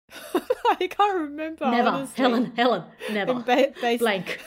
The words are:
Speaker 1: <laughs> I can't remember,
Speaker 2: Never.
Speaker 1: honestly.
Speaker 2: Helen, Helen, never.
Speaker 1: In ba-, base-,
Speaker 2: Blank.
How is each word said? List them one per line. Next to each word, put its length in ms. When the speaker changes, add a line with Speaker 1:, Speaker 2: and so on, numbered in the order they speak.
Speaker 1:
<laughs> 260
I 80
can't 320
remember, 500
Speaker 2:
Never. 180
Speaker 1:
honestly. 340
Speaker 2:
Helen, 340
Helen, 280
never. 200
Speaker 1:
In 100
ba-, 380
base-, 200
Speaker 2:
Blank. 460